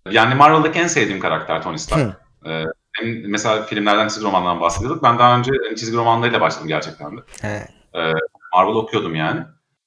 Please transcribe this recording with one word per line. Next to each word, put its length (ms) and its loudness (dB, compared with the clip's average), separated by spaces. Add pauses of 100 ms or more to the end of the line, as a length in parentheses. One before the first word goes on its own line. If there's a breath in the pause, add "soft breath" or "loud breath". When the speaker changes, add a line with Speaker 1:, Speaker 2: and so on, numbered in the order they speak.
(100)
Speaker 1:
yani 240 4
Marvel'daki 440 6
en 80 2
sevdiğim 340 0
karakter 420 -2
Tony 160 -6
Stark. 380 -2 (280)
Speaker 2:
Hı. 60 -10
Speaker 1:
Ee, 140 -4 (360)
benim 300 -8
mesela 320 -2
filmlerden, 460 0
çizgi 160 -6
romandan 360 0
bahsediyorduk. 420 -2
Ben 160 4
daha 200 6
önce, 120 -2 (160)
hani, 100 -8
çizgi 200 -6
romanlarıyla 440 2
başladım 280 0
gerçekten 480 -8
de. 40 -18 (220)
Speaker 2:
He. 260 -8 (300)
Speaker 1:
Ee, 140 -2 (420)
Marvel 200 4
okuyordum 400 -2
yani. 260 -2 (460)